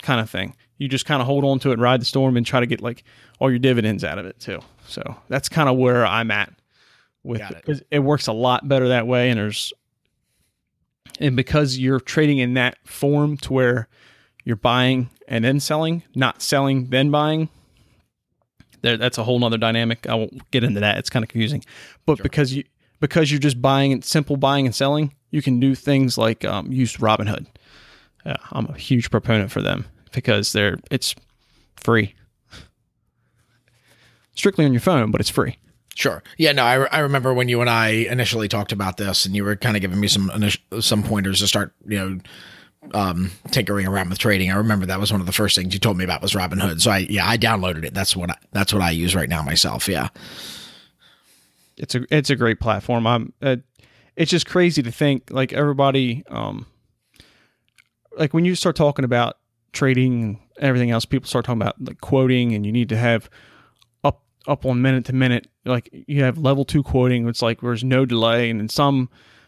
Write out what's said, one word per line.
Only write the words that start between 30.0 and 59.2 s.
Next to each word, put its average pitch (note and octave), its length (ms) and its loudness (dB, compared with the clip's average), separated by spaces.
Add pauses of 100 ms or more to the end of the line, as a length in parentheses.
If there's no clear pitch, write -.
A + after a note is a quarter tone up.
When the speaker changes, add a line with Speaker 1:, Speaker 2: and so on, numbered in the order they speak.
Speaker 1:
because G#2+ 420 -2
they're, G2+ 260 0 (100)
it's - 240 -4 (600)
free. A2 400 0 (2250)
Strictly G3 320 2
on C3+ 80 4
your A#2+ 60 2
phone, A#2+ 320 2
but G#2+ 100 0
it's - 80 -4
free. - 280 0 (380)
Speaker 2:
Sure. - 280 -4 (140)
Yeah, D#3 160 2
no, C3+ 100 2
I, A#2+ 120 4
re-, C3 160 2
I D3+ 80 0
remember C#3 340 0
when B2 140 0
you A#2+ 140 2
and A#2+ 80 2
I A2+ 200 2
initially A2+ 580 -2
talked G#2 240 -4
about G2 260 -4
this G2 280 -2
and F#2+ 100 -2
you G2+ 80 -2
were G#2 120 -2
kinda G#2 240 0
giving F#2+ 200 -2
me G#2 80 2
some G2 220 2
init-, G#2 540 -4
some G#2+ 200 0
pointers G2 380 -2
to G2+ 60 -2
start, G2+ 260 -2 (120)
you G2+ 140 -4
know, F#2+ 200 -6 (720)
um, F#2 380 0 (200)
tinkering G2+ 340 -2
around F#2+ 240 -2
with G2 80 -6
trading. F#2+ 340 2
I F#2+ 40 0
remember G#2 320 0
that F#2 120 -4
was G2+ 120 -2
one G2+ 80 2
of F2 80 -2
the F#2+ 60 -2
first G2+ 220 2
things F2+ 180 -2
you G2 60 -4
told G2 180 0
me F#2 80 -2
about F2 160 -4
was G2 120 -2
Robinhood. F#2 480 -2
So A#2+ 80 2
I, G2 100 2
yeah, F#2 280 -2
I A2+ 100 2
downloaded F#2 460 0
it. D2+ 100 -12
That's F#2+ 220 -2
what E2+ 160 -4
I, - 60 -10 (140)
that's G2 220 -2
what G2+ 80 2
I E2+ 100 2
use E2+ 220 0
right D2 160 -2
now D#2+ 140 -2
myself. - 440 -2
Yeah. D#2+ 200 -2 (1700)
Speaker 1:
It's - 160 -8
a, B2 160 -4
it's D3+ 200 2
a C3 60 2
great A#2 240 2
platform. A2+ 460 -2
I'm, A#2 360 0
uh, C3+ 160 0 (580)
it's E3 160 0
just F3 140 0
crazy F3 380 2
to A2+ 80 -6
think, C#3 400 -2
like, C3 220 -2
everybody, C3+ 720 0
um, G#2+ 380 -8 (1500)
like, D#3 160 0
when E3 100 4
you F3+ 120 2
start E3+ 200 0
talking C#3+ 300 2
about A#2+ 320 0 (340)